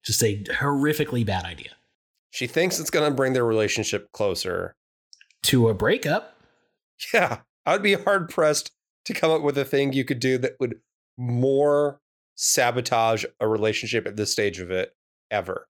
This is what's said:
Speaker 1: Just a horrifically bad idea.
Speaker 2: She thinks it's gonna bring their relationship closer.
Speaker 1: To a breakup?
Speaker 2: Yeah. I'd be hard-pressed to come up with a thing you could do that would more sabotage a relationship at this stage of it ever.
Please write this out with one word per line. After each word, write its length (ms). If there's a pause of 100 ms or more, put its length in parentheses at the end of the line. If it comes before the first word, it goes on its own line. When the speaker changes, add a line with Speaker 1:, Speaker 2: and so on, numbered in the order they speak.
Speaker 1:
Just 200
a 200
horrifically 800
bad 200
idea. 260 (600)
Speaker 2:
She 160
thinks 320
it's 100
gonna 220
bring 220
their 120
relationship 640
closer. 640 (680)
Speaker 1:
To 260
a 40
breakup? 640 (800)
Speaker 2:
Yeah. 260 (260)
I'd 180
be 100
hard-pressed 800 (340)
to 80
come 180
up 100
with 160
a 80
thing 280
you 120
could 140
do 200
that 200
would 200 (380)
more 840 (360)
sabotage 880 (140)
a 80
relationship 600
at 80
this 160
stage 280
of 120
it 240 (340)
ever. 480